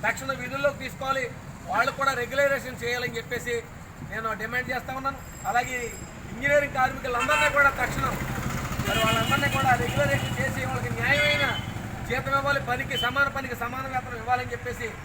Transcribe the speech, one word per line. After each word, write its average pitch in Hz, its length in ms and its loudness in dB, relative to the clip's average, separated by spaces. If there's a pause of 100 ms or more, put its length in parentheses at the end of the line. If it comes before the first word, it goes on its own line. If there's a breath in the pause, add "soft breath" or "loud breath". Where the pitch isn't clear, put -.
తక్షణ 262 260 -2 (100)
విధుల్లోకి 277 420 0
తీసుకోవాలి, 262 400 -2 (480)
వాళ్ళకు 240 280 2
కూడా 269 120 2 (100)
రెగ్యులరేషన్ 254 640 0
చేయాలని 240 340 -2
చెప్పేసి 240 380 -4 (560)
నేను 220 180 -4 (120)
డిమాండ్ 247 300 -2
చేస్తా 262 280 -4
ఉన్నాను. 269 200 -4 (300)
అలాగే 247 280 2 (560)
ఇంజనీరింగ్ 285 440 4
కార్మికులందరినీ 269 800 2
కూడా 277 140 8 (100)
తక్షణం 247 340 0 (720)
మరి 214 180 2
వాళ్ళందరినీ 277 520 4
కూడా 262 140 6 (120)
రెగ్యులరేషన్ 269 580 2
చేసి 262 280 0
వాళ్ళకి 240 300 -2
న్యాయమైన 285 480 4 (640)
జీతం 262 300 0
ఇవ్వాలి, 277 300 2
పనికి 254 360 0
సమాన 269 220 4 (100)
పనికి 254 260 -4
సమాన 254 220 -4 (100)
వేతనం 247 280 -4
ఇవ్వాలని 247 320 0
చెప్పేసి 233 340 -6 (160)